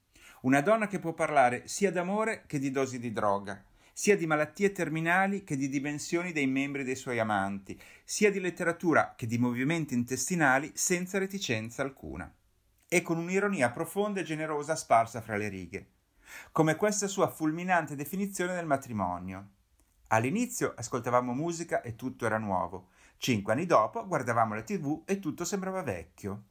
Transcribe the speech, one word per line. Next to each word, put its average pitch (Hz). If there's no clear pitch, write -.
Una 139
donna 214
che 196
può 165
parlare 139
sia 190
d'amore 202
che 151
di 139
dosi 131
di 120
droga, 101
sia 202
di 165
malattie 156
terminali 180
che 151
di 139
dimensioni 147
dei 147
membri 139
dei 127
suoi 123
amanti, 98
sia -
di 190
letteratura 170
che -
di 113
movimenti 131
intestinali 131
senza 180
reticenza 147
alcuna. 85
E 175
con 170
un'ironia 180
profonda 196
e 165
generosa 156
sparsa 117
fra 110
le 104
righe. 92
Come 160
questa 202
sua 190
fulminante 160
definizione 185
del 170
matrimonio. 95
"All'inizio 143
ascoltavamo 123
musica 165
e 117
tutto 127
era 110
nuovo. 92
Cinque 107
anni 156
dopo 156
guardavamo 117
la 107
T 202
V 151
e 196
tutto 170
sembrava 190
vecchio." 101